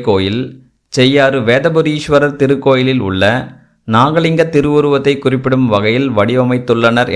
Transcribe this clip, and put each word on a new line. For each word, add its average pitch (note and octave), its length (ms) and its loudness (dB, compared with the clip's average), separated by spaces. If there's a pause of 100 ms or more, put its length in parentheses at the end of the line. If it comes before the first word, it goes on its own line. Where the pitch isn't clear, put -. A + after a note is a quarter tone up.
கோயில் G2 340 0 (560)
செய்யாறு C3+ 420 2 (100)
வேதபுரீஸ்வரர் D3 920 0
திருக்கோயிலில் C3 640 0
உள்ள F#2+ 240 0 (640)
நாகலிங்க D#3+ 600 2
திருவுருவத்தை C#3+ 680 2
குறிப்பிடும் C3 520 0
வகையில் A#2 420 0
வடிவமைத்துள்ளனர் A#2+ 960 0